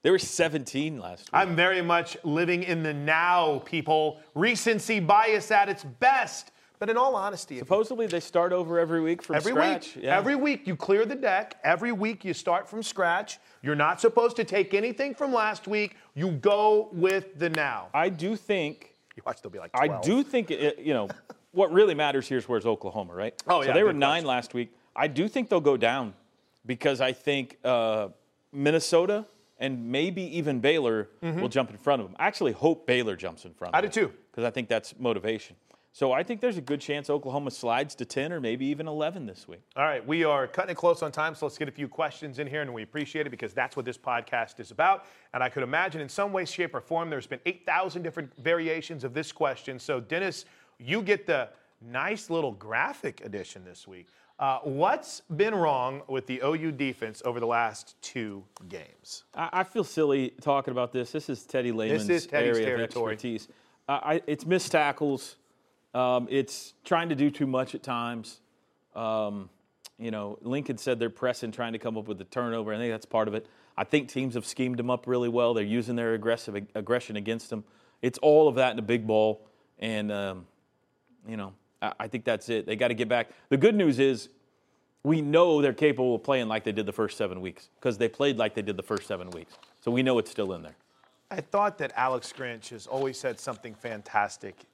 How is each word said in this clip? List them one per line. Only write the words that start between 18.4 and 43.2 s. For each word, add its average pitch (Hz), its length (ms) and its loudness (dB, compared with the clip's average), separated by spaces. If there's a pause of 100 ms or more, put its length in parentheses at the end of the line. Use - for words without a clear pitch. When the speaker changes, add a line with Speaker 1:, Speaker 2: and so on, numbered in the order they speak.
Speaker 2:
You - 100 -20
watch, - 160 -6
there'll 92 120 -14
be, 98 60 -12
like, 87 160 -14
Speaker 1:
I 139 120 4
Speaker 2:
twelve. 92 160 -4
Speaker 1:
do 240 200 4
think 233 280 -2
it, 147 280 0
you 147 140 -2
know, 107 140 0 (240)
<laughs> - 220 -20
what 180 180 4
really 190 240 6
matters 143 320 0
here 131 120 0
is 110 100 -10
where's 113 160 0
Oklahoma, 101 480 -4
right? 101 340 -6
Speaker 2:
Oh, 165 140 4
Speaker 1:
So 135 60 0
Speaker 2:
yeah, 127 60 2
Speaker 1:
they 180 100 6
were 202 100 4
Speaker 2:
good 147 60 -2
Speaker 1:
nine 147 240 4
Speaker 2:
question. 151 40 -4
Speaker 1:
last 123 260 -2
week. 120 200 -4 (200)
I 117 140 0
do 156 220 0
think 254 180 -2
they'll 180 140 2
go 143 160 4
down 117 360 0 (520)
because 123 340 0
I 131 140 2
think, 135 500 -2
uh, 113 460 2 (420)
Minnesota 165 760 2 (320)
and 123 320 -4
maybe 165 320 -2 (160)
even 143 220 -2
Baylor 120 480 2 (140)
Speaker 2:
Mm-hmm. 165 200 -4
Speaker 1:
will - 80 -2
jump 123 200 0
in 107 80 -16
front 139 240 2
of 98 80 -8
them. 95 100 -18
I 170 80 0
actually 170 240 0
hope 156 340 2
Baylor 120 300 2
jumps 87 300 -10
in 87 80 -18
front 90 200 -8
of 151 40 6
Speaker 2:
I 180 40 6
do 208 60 0
Speaker 1:
them 202 220 2
Speaker 2:
too. - 80 -18 (160)
Speaker 1:
'cause 117 100 -4
I 117 60 2
think 113 180 -6
that's - 320 -2
motivation. 110 560 -2 (400)
So 135 160 2
I 139 120 2
think 220 180 -6
there's 233 160 0
a 160 40 -6
good 139 200 -4
chance 143 300 -6
Oklahoma 135 400 -2
slides 127 440 -2
to 120 100 -8
ten 143 280 -4
or 165 80 -6
maybe 123 240 -2
even 147 220 -4
eleven 151 400 -4
this 92 200 -16
week. 85 140 -18 (140)
Speaker 2:
All 135 80 0
right, 143 220 0
we 160 180 0
are 143 240 2
cutting 185 240 -2
it 170 40 -4
close 170 280 2
on 151 80 -6
time, 156 240 -2
so 156 100 -8
let's - 140 -6
get 151 80 -4
a 135 40 -12
few 143 160 -8
questions 143 520 -6
in 147 80 -6
here, 147 160 -6
and 127 100 -8
we 113 80 -8
appreciate 147 460 -6